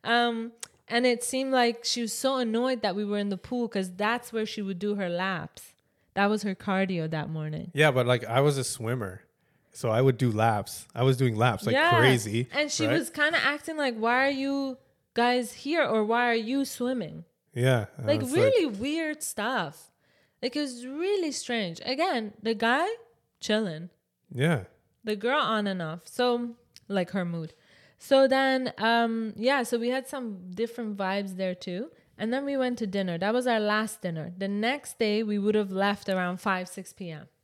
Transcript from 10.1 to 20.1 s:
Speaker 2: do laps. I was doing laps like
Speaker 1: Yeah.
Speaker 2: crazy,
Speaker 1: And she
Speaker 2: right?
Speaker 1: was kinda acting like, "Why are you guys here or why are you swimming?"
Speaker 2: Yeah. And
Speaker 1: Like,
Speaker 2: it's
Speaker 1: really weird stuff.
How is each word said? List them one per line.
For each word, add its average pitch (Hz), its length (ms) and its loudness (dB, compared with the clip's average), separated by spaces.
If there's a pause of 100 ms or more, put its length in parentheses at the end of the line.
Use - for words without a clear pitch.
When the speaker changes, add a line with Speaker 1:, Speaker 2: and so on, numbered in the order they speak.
Speaker 2:
do 123 160 2
laps. 107 600 2
I 117 80 0
was 131 160 4
doing 123 180 2
laps 113 300 2
like 240 80 2
Speaker 1:
Yeah. 330 240 4
Speaker 2:
crazy, 120 520 4
Speaker 1:
And 294 220 -2
she - 140 0
Speaker 2:
right? 285 120 2
Speaker 1:
was 240 120 -4
kinda 302 340 0
acting 294 320 -2
like, 269 200 0
"Why 240 300 2
are 277 40 2
you 269 480 -2 (340)
guys 240 400 2
here 302 320 0
or 220 180 2
why 240 280 2
are 226 40 2 (160)
you 277 140 0
swimming?" 240 600 -6 (280)
Speaker 2:
Yeah. 123 340 2 (120)
And 131 80 -6
Speaker 1:
Like, 302 160 2
Speaker 2:
it's 254 100 -4
Speaker 1:
really 453 320 4
weird 302 580 -4
stuff. 208 680 -6 (500)